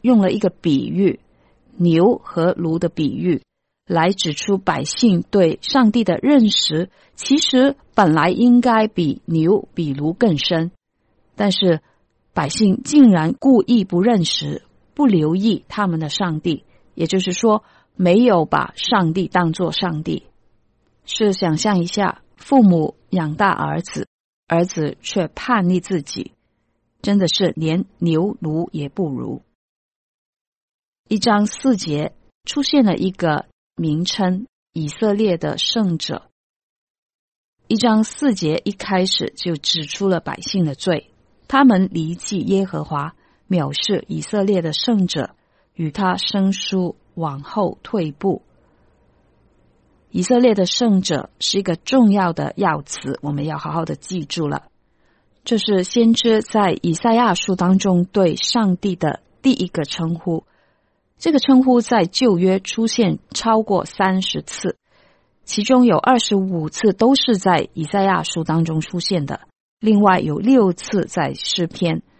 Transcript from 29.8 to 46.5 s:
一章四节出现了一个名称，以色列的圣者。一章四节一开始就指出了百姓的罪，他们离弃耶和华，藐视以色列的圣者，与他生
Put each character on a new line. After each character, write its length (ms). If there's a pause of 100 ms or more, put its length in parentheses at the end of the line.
一 100
章 280
四 300
节 360 (320)
出 180
现 220
了 120
一 140
个 360 (300)
名 280
称， 420 (260)
以 160
色 240
列 260
的 180
圣 400
者。 320 (1400)
一 80
章 280
四 300
节 300
一 80
开 340
始 300
就 200
指 280
出 240
了 120
百 200
姓 240
的 100
罪， 380 (340)
他 180
们 280
离 240
弃 240
耶 240
和 180
华， 320 (340)
藐 240
视 360
以 120
色 220
列 200
的 100
圣 340
者， 300 (380)
与 180
他 240
生 360